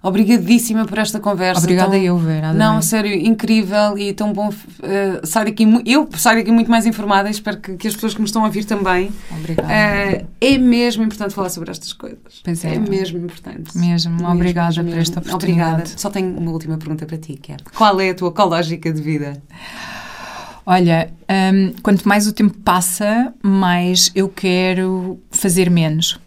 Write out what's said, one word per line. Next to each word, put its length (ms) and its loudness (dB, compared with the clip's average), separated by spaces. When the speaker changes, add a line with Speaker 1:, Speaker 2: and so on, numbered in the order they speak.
Speaker 1:
Obrigadíssima 800 4
por 140 -4
esta 220 -2
conversa 400 0
Speaker 2:
Obrigada 320 4
Speaker 1:
tão 80 4
Speaker 2:
eu, 180 2
Vera, 300 0
adorei. 180 2
Speaker 1:
Não, 160 2
sério, 320 0
incrível 720 2
e 160 -4
tão 200 -4
bom, 200 -2
eh, 400 -2
saio 240 -2
daqui 180 0
mu-, 220 6
eu 300 2
saio 220 2
daqui 120 -2
muito 180 4
mais 180 4
informada 420 0
e 20 -4
espero 300 -6
que, 160 -10
que 100 -8
as 80 -2
pessoas 180 -4
que 80 -8
me 60 0
estão 160 0
a 40 2
ouvir 180 -2
também. 480 0
Speaker 2:
Obrigada. 420 -4
Speaker 1:
Eh, 520 0
é 180 4
mesmo 460 2
importante 280 -4
falar 180 -4
sobre 200 -10
estas 220 -12
coisas. 260 -16
Speaker 2:
Pois 220 -6
é. 100 -4
Speaker 1:
É 60 -2
mesmo 400 -2
importante. 580 -10
Speaker 2:
Mesmo. 380 0
Speaker 1:
Mesmo, 120 -2
Speaker 2:
Obrigada 540 0
Speaker 1:
mesmo, 80 -2
Speaker 2:
por 100 -4
esta 200 -2
Speaker 1:
mesmo. 160 -6
Speaker 2:
oportunidade. 380 2
Speaker 1:
Obrigada. 240 -4
Só 120 -6
tenho 260 -4
uma 140 -4
última 280 -6
pergunta 280 -6
para 120 -10
ti, 220 -14
que 120 -18
é: 40 -14
qual 280 4
é 100 2
a 60 -4
tua 140 -2
ecológica 640 0
de 80 -4
vida? 400 -6
Speaker 2:
Olha, 460 4
hum, 280 2
quanto 280 2
mais 180 4
o 60 -2
tempo 260 2
passa, 840 0
mais 760 2
eu 120 2
quero 920 -2
fazer 400 2
menos. 560 2